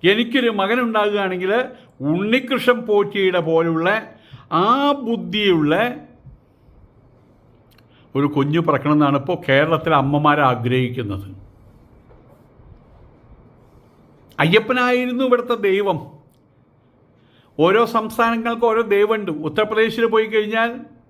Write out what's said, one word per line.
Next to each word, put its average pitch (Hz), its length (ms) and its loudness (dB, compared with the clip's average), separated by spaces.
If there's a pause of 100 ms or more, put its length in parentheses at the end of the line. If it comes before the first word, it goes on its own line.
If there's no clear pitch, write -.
(120)
"എനിക്കൊരു 233 480 0
മകൻ 196 260 0
ഉണ്ടാകുകയാണെങ്കിൽ 202 640 -2 (580)
ഉണ്ണികൃഷ്ണൻ 240 760 0
പോറ്റിയുടെ 196 600 0
പോലുള്ള 165 400 0 (760)
ആ 196 60 2 (380)
ബുദ്ധിയുള്ള 180 680 0 (2500)
ഒരു 139 200 0
കുഞ്ഞു 147 320 0
പിറക്കണം" 147 300 2
എന്നാണ് 143 240 2
ഇപ്പോൾ 180 160 -4 (100)
കേരളത്തിലെ 156 560 2
അമ്മമാർ 147 360 2 (120)
ആഗ്രഹിക്കുന്നത്. 120 760 -4 (3250)
അയ്യപ്പനായിരുന്നു 247 880 0
ഇവിടുത്തെ 240 280 0 (120)
ദൈവം. 190 300 0 (1700)
ഓരോ 202 180 4 (140)
സംസ്ഥാനങ്ങൾക്ക് 233 720 -2
ഓരോ 226 100 0 (140)
ദൈവമുണ്ട്. 208 360 0 (180)
ഉത്തർപ്രദേശിൽ 226 680 0
പോയി 220 180 2
കഴിഞ്ഞാൽ 226 380 0 (380)